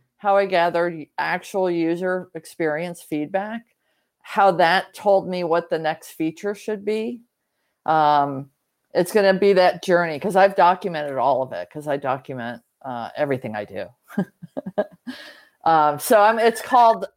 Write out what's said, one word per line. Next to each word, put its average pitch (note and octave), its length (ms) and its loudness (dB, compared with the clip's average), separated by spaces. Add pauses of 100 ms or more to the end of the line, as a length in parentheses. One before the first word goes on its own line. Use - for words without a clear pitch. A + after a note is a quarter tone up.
(180)
how G3+ 180 0
I G3 120 2
gathered E3+ 580 0 (120)
actual F3+ 520 -4
user F3 640 -2
experience E3 680 -6
feedback, G3 600 -6 (600)
how G3 320 4
that F3+ 400 2
told G3 360 2
me F3+ 140 -4
what E3+ 260 -2
the D#3+ 100 -2
next D#3 320 -6
feature E3 440 -6
should G3+ 280 -8
be. A3 380 -6 (640)
Um, D3 640 2 (440)
it's F3 200 0
gonna G3 200 4
be G3 200 4
that F3+ 300 2
journey, E3+ 360 0
'cause F3+ 160 -4
I've F#3+ 200 6
documented F3 600 0
all B2+ 240 0
of B2+ 120 -6
it, F2+ 160 -10
'cause D3+ 180 -12
I C#3+ 100 -2
document, C3 680 -8 (180)
uh, A#2+ 340 -10
everything C3 400 -4
I G#2+ 100 -8
do. G2 220 -12 (300)
<laughs> G3 80 -2 (1400)
Um, D3+ 360 2
so G#3+ 220 4
I'm, A3 180 4
it's A#3 220 0
called, A3+ 560 4